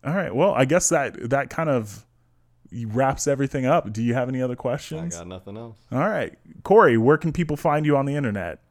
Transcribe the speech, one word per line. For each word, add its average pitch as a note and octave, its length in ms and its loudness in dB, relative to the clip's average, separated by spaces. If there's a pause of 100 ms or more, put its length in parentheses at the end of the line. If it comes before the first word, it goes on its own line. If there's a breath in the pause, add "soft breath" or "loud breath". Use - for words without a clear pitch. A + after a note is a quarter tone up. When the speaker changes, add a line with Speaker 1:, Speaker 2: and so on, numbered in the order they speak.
Speaker 1:
all D#3 100 -4
right. F3 200 -2
Well, E3+ 180 2
I C3 120 4
guess D#3+ 260 2
that, C3 400 -2
that C3+ 200 0
kind D#3+ 200 -2
of A2 340 -2 (680)
wraps A#2+ 540 -2
everything C#3 400 -2
up. C#3 260 2
Do A2+ 100 -4
you A#2 120 0
have B2+ 140 0
any C3 140 -4
other B2 140 -4
questions? D#3+ 580 -6
Speaker 2:
I E2+ 60 -12
got F2 80 -14
nothing F#2 280 -14
else. A2+ 220 -16 (120)
Speaker 1:
All B2 100 -2
right. F3 360 -2 (280)
Corey, F#3 340 6
where C3 180 6
can D#3 160 -2
people D3+ 240 -2
find D3+ 300 0
you D3 100 4
on C3+ 100 0
the C#3 80 -4
internet? G2+ 460 -4 (100)